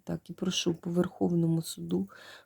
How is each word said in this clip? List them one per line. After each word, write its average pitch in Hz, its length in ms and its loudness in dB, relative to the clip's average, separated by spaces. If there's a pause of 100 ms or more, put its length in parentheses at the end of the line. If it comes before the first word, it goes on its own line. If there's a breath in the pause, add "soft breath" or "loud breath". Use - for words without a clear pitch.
так. 170 260 -6
І 175 40 -12
прошу 180 400 0
по 170 160 -8
Верховному 170 720 2
суду 175 480 -4 (360 loud breath)